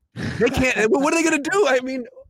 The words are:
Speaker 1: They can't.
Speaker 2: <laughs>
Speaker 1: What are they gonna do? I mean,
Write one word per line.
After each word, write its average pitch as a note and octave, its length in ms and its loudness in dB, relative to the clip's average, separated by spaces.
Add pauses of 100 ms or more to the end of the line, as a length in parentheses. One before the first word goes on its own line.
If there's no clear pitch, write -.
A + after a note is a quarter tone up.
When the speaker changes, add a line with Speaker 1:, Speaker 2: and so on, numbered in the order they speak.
(380)
Speaker 1:
They A#3 120 2
can't. B3 400 0
Speaker 2:
<laughs> - 0 -
Speaker 1:
What C#4 240 2
are - 20 2
they E4 120 2
gonna D4+ 140 0
do? F4 240 0
I C4 140 2
mean, B3+ 240 -8 (260)